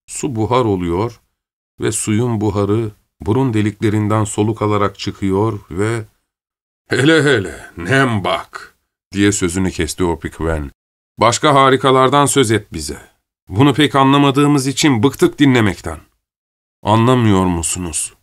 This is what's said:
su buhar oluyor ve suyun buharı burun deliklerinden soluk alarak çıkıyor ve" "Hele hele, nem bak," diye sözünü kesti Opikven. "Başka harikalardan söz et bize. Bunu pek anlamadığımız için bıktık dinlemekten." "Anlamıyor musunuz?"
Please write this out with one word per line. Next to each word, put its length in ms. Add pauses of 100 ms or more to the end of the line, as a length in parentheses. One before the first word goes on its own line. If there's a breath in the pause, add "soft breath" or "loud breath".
su 280
buhar 300
oluyor 540 (640)
ve 100
suyun 500
buharı 500 (300)
burun 320
deliklerinden 720
soluk 380
alarak 380
çıkıyor 600 (120)
ve" 340 (840)
"Hele 340
hele, 540
nem 460
bak," 540 (340)
diye 200
sözünü 400
kesti 320
Opikven. 680 (460)
"Başka 360
harikalardan 720
söz 260
et 220
bize. 360 (400)
Bunu 240
pek 220
anlamadığımız 720
için 360
bıktık 360
dinlemekten." 600 (840)
"Anlamıyor 600
musunuz?" 760